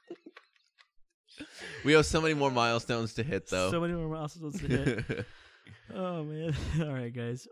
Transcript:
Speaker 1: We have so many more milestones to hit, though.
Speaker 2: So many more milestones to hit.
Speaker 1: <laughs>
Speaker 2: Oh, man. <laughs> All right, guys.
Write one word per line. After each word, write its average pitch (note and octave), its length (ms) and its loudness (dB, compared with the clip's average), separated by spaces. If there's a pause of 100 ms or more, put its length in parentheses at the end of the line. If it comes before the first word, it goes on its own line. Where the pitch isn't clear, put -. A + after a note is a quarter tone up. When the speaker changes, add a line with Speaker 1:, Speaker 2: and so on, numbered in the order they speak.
(1900)
Speaker 1:
We C#3+ 80 8
have D#3 120 10
so E3 140 2
many D#3+ 140 4
more C#3 180 2
milestones A#2 640 2
to A2+ 100 -2
hit, C#3 260 -2
though. F#2 220 2
Speaker 2:
So E3+ 80 0
many E3+ 140 0
more E3 160 -2
milestones D#3 500 -6
to D3+ 80 -4
hit. B2 640 0
Speaker 1:
<laughs> - 40 -20 (580)
Speaker 2:
Oh, F3+ 300 -4
man. D#3 300 -4 (140)
<laughs> D#3 140 0
All D3+ 120 -2
right, B2 200 -4
guys. A#2+ 380 -6